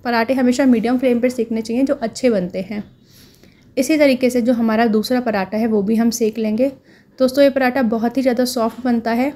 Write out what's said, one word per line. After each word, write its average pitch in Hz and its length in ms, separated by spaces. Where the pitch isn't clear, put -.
पराठे 240 300
हमेशा 254 320
मीडियम 240 320
फ्लेम 247 220
पर 247 100
सेकने 226 320
चाहिए 233 220
जो 277 120
अच्छे 233 340
बनते 185 320
हैं। 208 220
इसी 302 200
तरीके 262 320
से 247 120
जो 247 120
हमारा 226 340
दूसरा 220 340
पराठा 208 360
है 233 100
वो 214 160
भी 220 120
हम 233 160
सेक 220 260
लेंगे। 220 300
दोस्तों, 262 240
ये 277 60
पराठा 269 340
बहुत 226 340
ही 269 40
ज़्यादा 247 240
सॉफ्ट 233 380
बनता 233 300
है 262 220